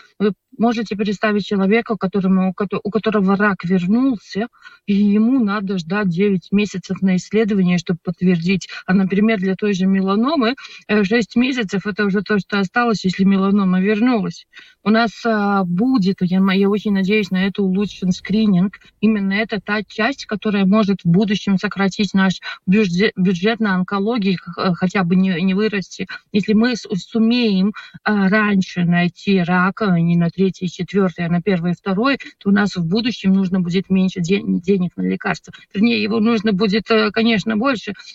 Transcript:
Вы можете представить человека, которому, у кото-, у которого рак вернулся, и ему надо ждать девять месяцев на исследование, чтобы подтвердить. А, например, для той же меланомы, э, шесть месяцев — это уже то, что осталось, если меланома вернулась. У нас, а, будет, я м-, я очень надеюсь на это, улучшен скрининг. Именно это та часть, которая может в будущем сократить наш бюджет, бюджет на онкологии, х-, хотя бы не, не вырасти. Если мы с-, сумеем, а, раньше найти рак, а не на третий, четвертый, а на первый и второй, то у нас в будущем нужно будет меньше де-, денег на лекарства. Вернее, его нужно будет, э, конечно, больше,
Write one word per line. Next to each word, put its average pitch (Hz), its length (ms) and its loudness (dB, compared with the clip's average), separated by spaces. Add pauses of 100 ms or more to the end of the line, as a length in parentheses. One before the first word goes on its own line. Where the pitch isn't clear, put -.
(180)
Вы 202 140 0 (260)
можете 220 380 -2
представить 208 500 -2
человека, 208 500 0
которому, 185 540 0
у - 20 -8
кото-, 196 300 -6
у 214 80 -6
которого 196 460 0
рак 202 280 -2
вернулся, 202 840 0 (380)
и 202 80 0
ему 214 480 4
надо 202 360 -2
ждать 185 300 -2
девять 185 440 0
месяцев 190 480 -2
на 190 160 4
исследование, 196 600 2
чтобы 170 260 -4
подтвердить. 180 640 0 (180)
А, 185 60 0
например, 202 460 2
для 190 160 -2
той 208 180 -2
же 190 140 0
меланомы, 214 720 0 (320)
э, 208 160 2
шесть 214 320 0
месяцев — 240 500 -2
это 208 180 -2
уже 202 160 0
то, 202 180 -2
что 202 200 -4
осталось, 220 460 0
если 190 200 0
меланома 190 560 2
вернулась. 208 640 0 (360)
У 202 80 0
нас, 220 200 2 (140)
а, 202 400 0
будет, 196 560 0
я 185 160 0
м-, 190 180 2
я 196 140 2
очень 208 240 -2
надеюсь 196 380 0
на 185 160 0
это, 202 160 -2
улучшен 190 500 -2
скрининг. 202 640 0 (260)
Именно 202 320 0
это 214 260 -4
та 208 240 -4
часть, 226 440 -6
которая 202 400 -2
может 202 360 2
в 175 120 0
будущем 196 440 0
сократить 196 540 -2
наш 190 280 0 (260)
бюджет, 190 500 2
бюджет 190 440 0
на 202 160 0
онкологии, 196 600 -2
х-, 175 380 -4
хотя 185 300 -2
бы 175 120 2
не, 185 260 2
не 190 120 2
вырасти. 202 520 -4 (260)
Если 214 200 0
мы 226 240 2
с-, - 100 -14 (100)
сумеем, 220 760 0 (320)
а, 202 240 2
раньше 202 560 0
найти 175 580 0
рак, 180 400 0
а 185 160 2
не 170 180 2
на 170 120 2
третий, 185 400 -2
четвертый, 180 560 -2
а 165 60 -4
на 175 100 0
первый 180 320 -2
и - 20 -2
второй, 220 440 -2 (180)
то - 140 -2
у - 20 6
нас 202 240 2
в 175 80 -2
будущем 196 480 -2
нужно 190 280 0
будет 175 280 -2
меньше 190 320 0
де-, 190 240 0
денег 185 520 0
на 185 60 -6
лекарства. 185 520 -4 (180)
Вернее, 220 300 0
его 220 180 0
нужно 220 320 0
будет, 202 380 0
э, 214 200 2
конечно, 220 460 0
больше, 214 380 -2 (200)